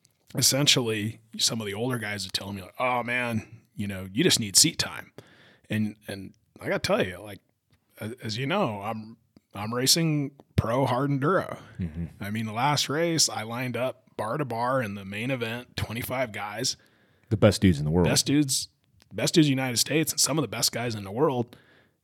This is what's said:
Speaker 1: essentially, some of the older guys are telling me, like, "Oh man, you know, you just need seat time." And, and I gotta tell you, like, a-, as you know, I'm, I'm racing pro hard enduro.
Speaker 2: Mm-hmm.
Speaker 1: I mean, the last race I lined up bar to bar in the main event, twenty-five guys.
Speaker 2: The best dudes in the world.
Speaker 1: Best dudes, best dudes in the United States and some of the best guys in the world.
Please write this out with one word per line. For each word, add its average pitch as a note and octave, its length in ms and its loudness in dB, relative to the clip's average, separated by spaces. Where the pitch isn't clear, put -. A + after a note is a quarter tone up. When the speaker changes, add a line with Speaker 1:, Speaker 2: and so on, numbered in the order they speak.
Speaker 1:
essentially, A#2+ 840 2
some A#2 220 0
of G#2+ 60 -8
the G2 80 -4
older A#2+ 240 -4
guys G#2 280 -6
are F#2 40 -12
telling G2 260 -6
me, F#2+ 60 -10
like, - 160 -18
"Oh B2 240 0
man, A#2+ 440 -2
you G2+ 140 -4
know, F#2+ 240 -6
you A#2+ 100 2
just F3 160 6
need G2+ 180 -2
seat - 220 6
time." - 340 -6
And, G#2+ 280 -2
and G2 280 -10
I - 80 -12
gotta F#3 120 0
tell G3 240 2
you, F2+ 160 -6
like, G#2 200 -14
a-, A2+ 240 -8
as G#2+ 140 -6
you C3+ 100 -2
know, D3 380 0
I'm, A2 320 -8
I'm G#2+ 200 -6
racing D3 580 2
pro B2 300 2
hard B2+ 240 0
enduro. C#3+ 460 0
Speaker 2:
Mm-hmm. E2 240 -6
Speaker 1:
I G2+ 100 -6
mean, A2 160 -4
the G#2+ 60 -8
last C3+ 360 2
race D#3+ 400 2
I A#2 140 -6
lined A#2 340 -6
up B2 280 -4
bar A2 200 -4
to D3+ 80 -2
bar B2 380 0
in G2+ 120 -6
the G2 100 -10
main G#2+ 260 -4
event, A#2+ 460 -6
twenty-five B2+ 560 -4
guys. G#2+ 440 -4
Speaker 2:
The G#2+ 60 2
best G#2 240 6
dudes F3+ 180 8
in D2 60 -2
the D2+ 60 0
world. E2+ 160 6
Speaker 1:
Best - 200 4
dudes, C#3+ 420 2
best A#2 220 -2
dudes D3+ 140 8
in C3 80 4
the C3 60 -2
United B2 160 -2
States D#3+ 340 2
and - 80 -2
some D3+ 180 2
of D3+ 40 2
the A2+ 60 -4
best A#2+ 240 -2
guys A#2 220 -4
in G#2 100 -8
the G2 80 -10
world. B2+ 440 0